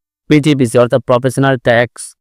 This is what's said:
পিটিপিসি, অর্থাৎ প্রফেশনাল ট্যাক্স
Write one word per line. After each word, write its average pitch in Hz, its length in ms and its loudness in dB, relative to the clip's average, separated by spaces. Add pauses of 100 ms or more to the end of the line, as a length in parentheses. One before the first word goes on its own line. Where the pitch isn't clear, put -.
(280)
পিটিপিসি, 139 500 2
অর্থাৎ 123 240 0
প্রফেশনাল 131 540 -2
ট্যাক্স 120 640 -4